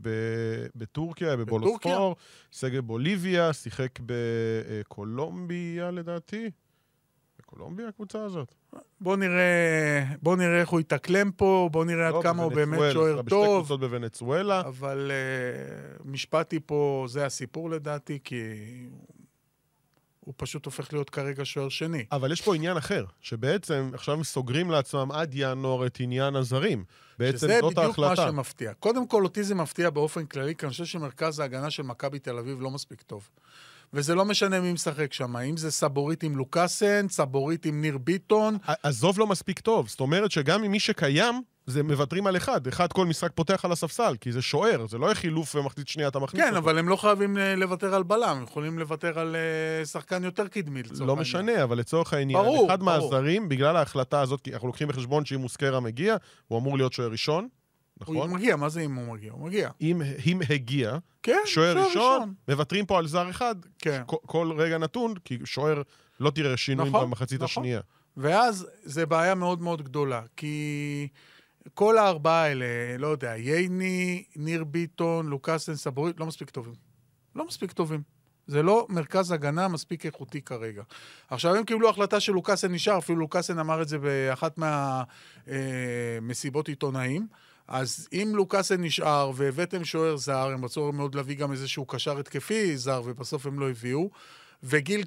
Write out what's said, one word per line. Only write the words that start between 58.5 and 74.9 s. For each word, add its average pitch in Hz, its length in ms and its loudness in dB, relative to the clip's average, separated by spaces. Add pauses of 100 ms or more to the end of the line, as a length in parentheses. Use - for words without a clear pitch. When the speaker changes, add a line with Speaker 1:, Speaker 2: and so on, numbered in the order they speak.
Speaker 2:
מה 143 120 0
זה 160 120 -4
אם 147 140 -4
הוא 120 200 -8
מגיע? 107 180 -14
הוא 135 140 -12
מגיע. 175 240 -2 (100)
Speaker 1:
אם, 165 220 2 (240)
אם 180 140 2 (100)
הגיע, 131 460 0 (260)
Speaker 2:
כן, 277 240 4
Speaker 1:
שוער - 280 4
Speaker 2:
שוער 381 120 4
Speaker 1:
ראשון, 262 280 4
Speaker 2:
ראשון. 214 200 -2 (140)
Speaker 1:
מוותרים 151 380 0
פה 190 120 4
על 165 80 2
זר 175 240 0
אחד, 226 240 -2 (240)
Speaker 2:
כן. 135 280 -2
Speaker 1:
כל, 160 100 -2 (100)
כל 165 300 0
רגע 165 220 2
נתון, 226 360 -2 (100)
כי 123 200 -6
שוער 147 380 0 (380)
לא 143 100 4
תראה 139 260 0
שינוי 135 320 0
Speaker 2:
נכון, 139 140 4
Speaker 1:
במחצית 127 400 -2
Speaker 2:
נכון. - 20 -2
Speaker 1:
השנייה. 123 360 -2 (360)
Speaker 2:
ואז 185 500 2 (160)
זה 156 240 -2
בעיה 165 280 4
מאוד 180 280 0
מאוד 170 200 -2
גדולה, 135 400 -2 (140)
כי... 147 720 -4 (640)
כל 220 240 6
הארבעה 165 460 4
האלה, 135 200 0 (340)
לא 139 80 -4
יודע, 131 300 -4
ייני, 180 880 0 (120)
ניר 160 280 -4
ביטון, 165 640 -2